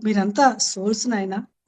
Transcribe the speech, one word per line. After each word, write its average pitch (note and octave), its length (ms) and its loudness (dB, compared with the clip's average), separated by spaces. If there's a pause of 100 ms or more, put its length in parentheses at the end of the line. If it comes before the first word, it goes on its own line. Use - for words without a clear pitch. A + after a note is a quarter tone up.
"మీరంతా G#3+ 540 2
సోల్స్ G#3 520 -2
నాయనా, G3 300 -2 (280)